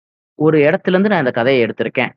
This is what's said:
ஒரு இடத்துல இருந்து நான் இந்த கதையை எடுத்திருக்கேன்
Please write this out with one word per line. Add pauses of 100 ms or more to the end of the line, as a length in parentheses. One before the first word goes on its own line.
(340)
ஒரு
இடத்துல
இருந்து
நான்
இந்த
கதையை
எடுத்திருக்கேன்